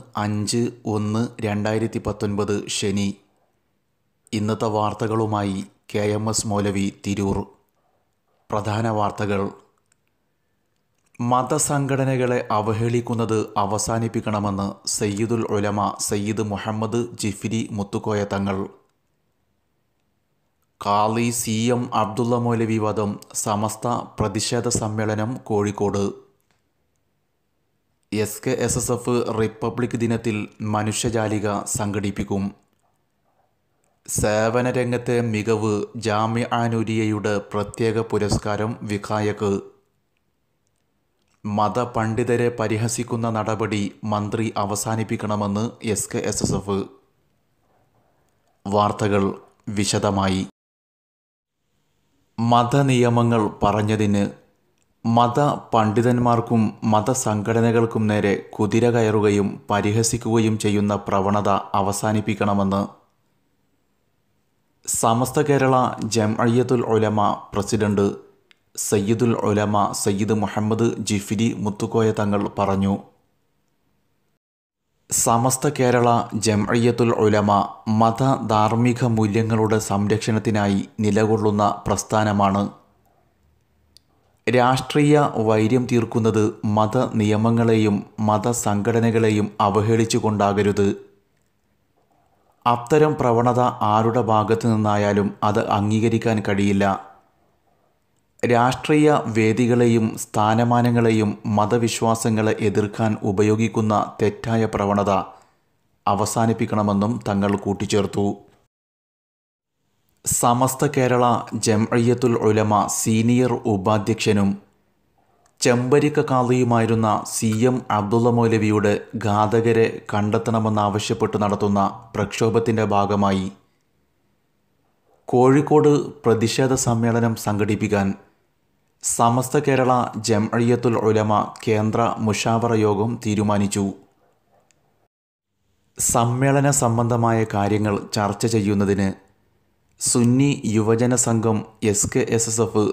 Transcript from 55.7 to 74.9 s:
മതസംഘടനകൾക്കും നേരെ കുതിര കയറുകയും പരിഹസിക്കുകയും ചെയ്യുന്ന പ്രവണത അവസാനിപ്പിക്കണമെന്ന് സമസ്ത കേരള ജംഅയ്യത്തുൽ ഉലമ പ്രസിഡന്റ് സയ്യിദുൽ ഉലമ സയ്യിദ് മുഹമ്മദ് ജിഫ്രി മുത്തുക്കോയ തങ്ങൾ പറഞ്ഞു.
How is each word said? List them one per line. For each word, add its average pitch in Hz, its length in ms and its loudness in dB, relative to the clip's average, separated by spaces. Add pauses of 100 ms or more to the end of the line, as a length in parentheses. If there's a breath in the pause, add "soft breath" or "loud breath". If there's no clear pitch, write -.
മതസംഘടനകൾക്കും 113 1200 0
നേരെ 104 260 2 (180)
കുതിര 110 400 2
കയറുകയും 107 580 2 (180)
പരിഹസിക്കുകയും 110 920 0
ചെയ്യുന്ന 104 440 0
പ്രവണത 101 480 0 (240)
അവസാനിപ്പിക്കണമെന്ന് 101 1080 0 (2000)
സമസ്ത 123 600 0
കേരള 135 300 4 (320)
ജംഅയ്യത്തുൽ 117 800 0
ഉലമ 107 420 2 (160)
പ്രസിഡന്റ് 104 640 0 (720)
സയ്യിദുൽ 110 520 0 (100)
ഉലമ 104 500 0
സയ്യിദ് 104 480 -2
മുഹമ്മദ് 107 500 -2 (120)
ജിഫ്രി 107 540 -2
മുത്തുക്കോയ 110 540 -2
തങ്ങൾ 101 300 -2 (120)
പറഞ്ഞു. 98 400 0 (2250)